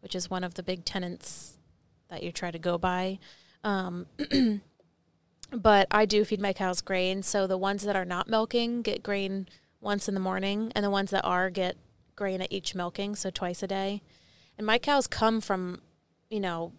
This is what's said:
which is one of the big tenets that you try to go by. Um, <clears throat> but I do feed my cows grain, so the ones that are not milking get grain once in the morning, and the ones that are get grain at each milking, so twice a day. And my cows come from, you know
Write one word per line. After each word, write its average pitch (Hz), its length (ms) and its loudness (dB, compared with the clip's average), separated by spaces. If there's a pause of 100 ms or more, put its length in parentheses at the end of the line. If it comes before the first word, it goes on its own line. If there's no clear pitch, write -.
which - 140 -10
is 180 160 -4
one 185 140 -2
of 175 100 -6
the 180 80 -10
big 180 220 -6
tenets - 720 -6 (500)
that 170 140 -10
you 175 100 -6
try 175 180 -6
to 170 80 -8
go 175 200 0
by. 185 400 0 (440)
Um, 185 440 -2 (120)
<clears throat> 254 440 2 (880)
but 202 380 6
I 214 160 6
do 208 180 4
feed 202 160 -2
my 196 140 0
cows 185 260 -2
grain, 190 420 -2
so 196 240 2
the 185 120 0
ones 196 240 0
that 202 140 0
are 185 100 0
not 180 220 -2
milking 233 540 2
get 208 200 -2
grain 196 460 -2 (320)
once 202 280 -2
in 196 60 -2
the 190 60 0
morning, 196 540 0
and 208 100 0
the 202 60 2
ones 196 200 2
that 190 140 2
are 180 260 2
get 180 260 -2 (400)
grain 190 240 -2
at 185 120 -4
each - 220 -4
milking, 190 400 -4
so 202 160 -4
twice 175 320 -4
a 196 40 -4
day. 196 360 -2 (540)
And 214 100 -6
my 220 120 4
cows 277 280 4
come 226 340 2
from, 185 400 -2 (480)
you 214 120 -4
know 170 380 -4